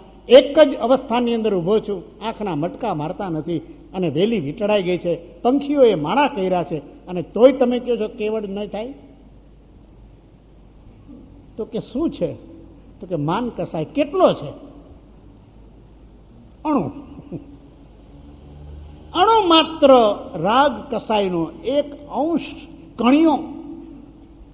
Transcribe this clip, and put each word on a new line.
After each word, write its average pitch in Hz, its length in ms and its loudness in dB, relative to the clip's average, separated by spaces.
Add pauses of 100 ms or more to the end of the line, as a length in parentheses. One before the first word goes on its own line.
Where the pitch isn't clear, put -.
(280)
એક 285 300 8
જ 294 160 6
અવસ્થાની 240 600 0
અંદર 220 200 0
ઊભો 185 260 0
છું, 196 460 -10
આંખના 214 280 -6
મટકા 170 400 -4
મારતા 156 340 -6
નથી, 165 320 -6 (340)
અને 185 140 -2
વેલી 190 320 0
વીંટળાઈ 202 420 0
ગઈ 175 160 -2
છે, - 420 -6
પંખીઓએ 277 540 4
માળા 180 340 0
કર્યા 185 360 -2
છે, 160 140 -6
અને - 440 -10
તોય 247 300 4
તમે 247 260 0
કહો 240 180 -4
છો 214 120 -4
કેવળ 214 400 -6
ન 202 180 -8
થાય?" 226 280 -10 (2500)
તો 220 80 -8
કે 214 140 -10
શું 285 320 -4
છે? - 380 -8 (520)
તો 196 60 -8
કે 175 100 0
માન 175 320 -2
કસાય. 170 360 -6
કેટલો 302 480 2
છે? 143 200 -10 (2000)
અણુ. 269 260 -2 (2250)
અણુ 415 320 4
માત્ર 269 680 6 (180)
રાગ 220 600 0
કસાયનો 185 560 -2 (140)
એક 285 440 -4
અંશ 285 460 -4 (440)
કણિયો 285 400 4 (1160)